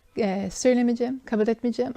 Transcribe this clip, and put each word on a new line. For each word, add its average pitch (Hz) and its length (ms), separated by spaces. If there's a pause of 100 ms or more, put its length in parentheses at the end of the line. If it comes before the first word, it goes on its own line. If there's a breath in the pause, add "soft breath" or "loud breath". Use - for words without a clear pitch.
(160)
e, 196 340
söylemeyeceğim, 247 720
kabul 214 220
etmeyeceğim 240 500